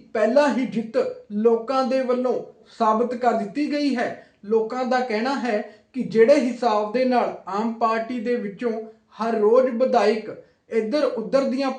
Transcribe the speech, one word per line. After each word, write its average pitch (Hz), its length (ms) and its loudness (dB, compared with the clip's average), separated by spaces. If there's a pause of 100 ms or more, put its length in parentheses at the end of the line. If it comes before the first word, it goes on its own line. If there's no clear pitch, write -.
(140)
ਪਹਿਲਾਂ 240 420 4
ਹੀ 254 100 0
ਜਿੱਤ 226 320 -4 (360)
ਲੋਕਾਂ 233 540 2
ਦੇ 262 140 0
ਵੱਲੋਂ 247 320 0 (440)
ਸਾਬਤ 226 380 2
ਕਰ 233 180 0
ਦਿੱਤੀ 202 380 -2
ਗਈ 285 240 0
ਹੈ। 233 140 -2 (360)
ਲੋਕਾਂ 226 400 -2
ਦਾ 247 140 0
ਕਹਿਣਾ 247 400 -2
ਹੈ 214 220 -2 (320)
ਕਿ 247 100 -4
ਜਿਹੜੇ 226 320 6
ਹਿਸਾਬ 226 580 0
ਦੇ 254 120 2
ਨਾਲ 240 300 0 (140)
ਆਮ 220 240 -2
ਪਾਰਟੀ 226 460 -2
ਦੇ 240 160 -2
ਵਿੱਚੋਂ 208 360 -4 (460)
ਹਰ 220 220 -2
ਰੋਜ਼ 247 340 4
ਵਿਧਾਇਕ 220 560 2 (420)
ਇੱਧਰ 226 340 0
ਉੱਧਰ 226 400 -2
ਦੀਆਂ 262 340 -2